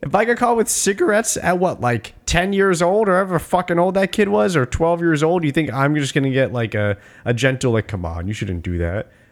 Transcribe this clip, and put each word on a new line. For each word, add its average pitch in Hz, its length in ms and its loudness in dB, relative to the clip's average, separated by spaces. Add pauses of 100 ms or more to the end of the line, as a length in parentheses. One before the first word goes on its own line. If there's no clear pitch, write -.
If 147 120 -8
I 208 120 2
got 233 120 0
caught 240 200 0
with 214 120 0
cigarettes 214 680 0
at 180 200 0
what, 165 240 -2
like, 120 320 -2 (120)
ten 185 280 0
years 196 280 2
old 202 280 2
or 185 60 4
however 185 240 0
fucking 180 400 -2
old 185 160 2
that 190 160 0
kid 208 180 0
was, 208 260 0
or 135 100 2
twelve 170 360 0
years 160 220 2
old, 170 200 2
you 151 80 0
think 143 220 0
I'm 139 220 2
just 143 180 -2
gonna 135 160 2
get, 127 240 2
like, 117 220 -4
a, 104 220 0 (260)
a 120 100 -2
gentle, 127 380 0
like, 113 160 0
Come 92 180 -6
on, 85 220 -6
you 104 60 -4
shouldn't 92 300 -4
do 87 140 -4
that. 85 340 -4 (200)